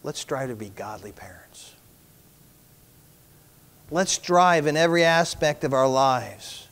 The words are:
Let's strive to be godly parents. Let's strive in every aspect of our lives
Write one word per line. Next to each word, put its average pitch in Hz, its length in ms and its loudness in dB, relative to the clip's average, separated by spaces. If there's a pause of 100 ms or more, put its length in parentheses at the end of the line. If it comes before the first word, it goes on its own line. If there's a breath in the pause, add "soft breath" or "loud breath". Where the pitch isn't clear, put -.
Let's 147 160 -10
strive 135 300 -6
to 120 60 -8
be 107 120 -14
godly 101 460 -14
parents. - 640 -20 (2250)
Let's 180 220 -2
strive 175 560 2
in 147 80 0
every 170 280 4
aspect 165 600 0
of 139 100 -2
our 131 140 4
lives 131 840 -2